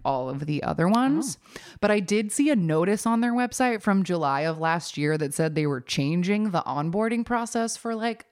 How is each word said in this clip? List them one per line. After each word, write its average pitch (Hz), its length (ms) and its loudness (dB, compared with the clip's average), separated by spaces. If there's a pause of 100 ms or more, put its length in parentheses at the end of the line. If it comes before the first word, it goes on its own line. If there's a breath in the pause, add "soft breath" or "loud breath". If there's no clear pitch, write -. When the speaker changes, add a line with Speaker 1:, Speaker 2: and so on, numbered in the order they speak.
Speaker 1:
all 131 240 -2
of 139 180 -6
the 151 160 -2
other 165 280 0
ones. 262 520 0
Speaker 2:
Oh. - 180 -20 (200 loud breath)
Speaker 1:
But 208 120 2
I 208 100 2
did 208 320 0
see 294 160 2
a 277 80 4
notice 175 480 2
on 226 160 2
their 240 100 2
website 240 500 0
from 196 220 4
July 147 380 0
of 160 180 -2
last 160 380 -2
year 147 200 2
that 147 160 -2
said 160 220 0
they 151 120 0
were 139 120 -2
changing 180 720 0
the 170 160 0
onboarding 208 580 -2
process 226 520 -2
for, 226 180 -6
like, 226 360 -6